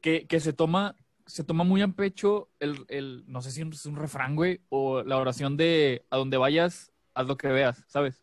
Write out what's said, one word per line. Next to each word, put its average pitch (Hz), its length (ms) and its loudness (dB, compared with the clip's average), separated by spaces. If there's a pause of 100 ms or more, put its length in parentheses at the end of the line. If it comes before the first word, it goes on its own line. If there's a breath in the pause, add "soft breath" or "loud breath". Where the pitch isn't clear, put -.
que, 160 260 0
que 165 120 2
se 151 140 -2
toma, 175 420 0 (300)
se - 180 -12
toma 160 200 0
muy 190 180 4
a 208 60 4
pecho 196 640 0 (100)
el, 147 300 -6
el, 135 380 -8
no 127 140 -10
sé 131 100 -10
si 139 100 -8
es 160 240 -10
un 147 100 -8
refrán, 143 400 -6
güey, 175 340 0
o 135 340 0
la 131 140 0
oración 131 400 -2
de 160 520 2
"a 135 80 0
donde 135 200 0
vayas, 160 540 2 (220)
haz 127 140 -2
lo 135 100 -2
que 139 100 -4
veas", 131 400 2
¿sabes? 143 360 -2